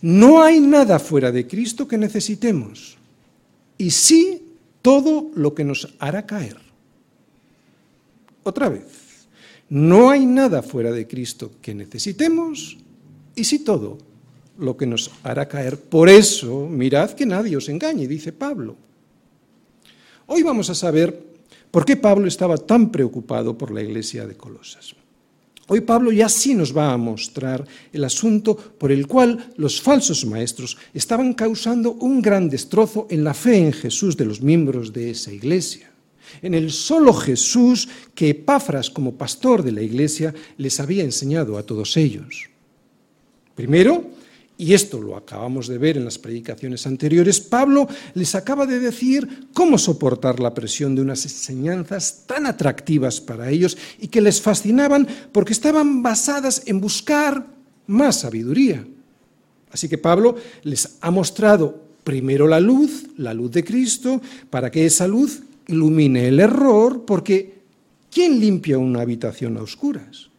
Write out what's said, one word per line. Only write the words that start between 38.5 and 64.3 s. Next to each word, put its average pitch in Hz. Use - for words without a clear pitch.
como 127
pastor 226
de 127
la 107
iglesia, 147
les 135
había 170
enseñado 135
a 104
todos 107
ellos. 120
Primero, 180
y 156
esto 202
lo 104
acabamos 117
de 123
ver 151
en 131
las 117
predicaciones 120
anteriores, 156
Pablo 277
les 180
acaba 269
de 254
decir 254
cómo 339
soportar 131
la 120
presión 135
de 135
unas 135
enseñanzas 160
tan 285
atractivas 147
para 117
ellos 170
y 214
que 233
les 208
fascinaban 269
porque 208
estaban 294
basadas 262
en 196
buscar 285
más 247
sabiduría. 127
Así -
que 156
Pablo 190
les -
ha 165
mostrado 196
primero 135
la 160
luz, 262
la 120
luz 117
de 165
Cristo, 247